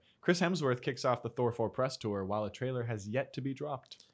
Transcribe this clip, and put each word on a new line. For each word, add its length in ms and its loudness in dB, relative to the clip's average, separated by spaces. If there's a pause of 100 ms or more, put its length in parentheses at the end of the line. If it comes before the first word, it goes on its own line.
(200)
Chris 200 4
Hemsworth 420 2
kicks 220 -4
off 180 4
the 60 -2
Thor 240 2
four 160 0
press 280 0
tour 280 -2
while 200 0
a 60 -4
trailer 340 -4
has 240 -4
yet 260 -2
to 80 -6
be 120 -2
dropped. 440 -8 (160)